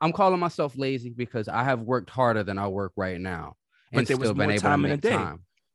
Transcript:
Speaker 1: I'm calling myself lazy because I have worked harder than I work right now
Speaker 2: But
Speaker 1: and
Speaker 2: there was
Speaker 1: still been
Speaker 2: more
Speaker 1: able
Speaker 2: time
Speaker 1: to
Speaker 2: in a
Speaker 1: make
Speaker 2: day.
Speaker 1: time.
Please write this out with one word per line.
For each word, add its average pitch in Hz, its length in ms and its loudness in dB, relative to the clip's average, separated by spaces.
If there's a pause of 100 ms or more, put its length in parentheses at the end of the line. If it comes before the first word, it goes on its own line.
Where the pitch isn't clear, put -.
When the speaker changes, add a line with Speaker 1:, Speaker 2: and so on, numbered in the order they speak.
Speaker 1:
I'm 160 100 2
calling 185 280 4
myself 160 380 -2
lazy 131 320 -2
because 117 380 -6
I 110 160 0
have 127 180 2
worked 113 280 -2
harder 117 340 2
than 95 140 -2
I 101 100 0
work 98 300 -4
right 92 240 -2
now 82 340 -8 (360)
Speaker 2:
But 139 80 2
Speaker 1:
and 120 80 0
Speaker 2:
there 131 100 2
was 127 100 0
Speaker 1:
still 107 60 0
been 101 140 0
Speaker 2:
more 101 60 2
Speaker 1:
able 104 80 2
Speaker 2:
time 143 200 2
Speaker 1:
to 143 60 2
Speaker 2:
in 143 40 0
a 143 40 0
Speaker 1:
make 143 60 -6
Speaker 2:
day. 220 140 2
Speaker 1:
time. 87 300 -6 (300)